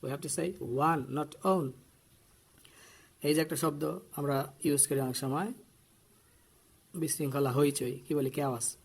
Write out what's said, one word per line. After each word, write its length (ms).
We 80
have 120
to 80
say 180
won, 220
not 160
own। 220
এই 140
যে 60
একটা 140
শব্দ 280
আমরা 220
ইউজ 240
করি 120
অনেক 160
সময়, 340
বিশৃঙ্খলা, 580
হইচই, 420
কি 100
বলি? 200
chaos। 300